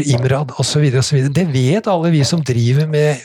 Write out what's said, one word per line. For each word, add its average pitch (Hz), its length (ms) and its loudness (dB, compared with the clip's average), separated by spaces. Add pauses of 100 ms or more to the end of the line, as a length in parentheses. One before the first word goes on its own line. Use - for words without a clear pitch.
Imrad, 131 440 0
og - 140 -4
så - 160 -2
videre, 135 180 2
og 123 60 2
så 147 120 0
videre. 135 160 0
Det 170 160 0
vet 139 400 0
alle 170 240 0
vi 151 100 2
som 165 200 0
driver 127 440 0
med 151 380 0